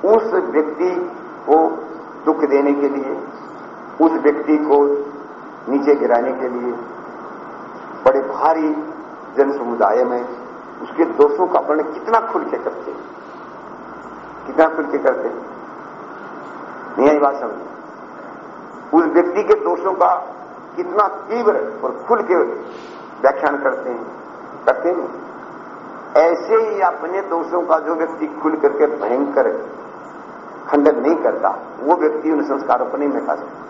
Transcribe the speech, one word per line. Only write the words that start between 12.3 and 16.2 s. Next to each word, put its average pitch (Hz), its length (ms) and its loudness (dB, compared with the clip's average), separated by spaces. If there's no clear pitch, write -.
के - 140 -4
करते - 320 -6
हैं, - 120 -10
कितना 160 200 4
खुल 156 200 0
के 147 120 -2
करते 127 280 2
हैं, - 120 -4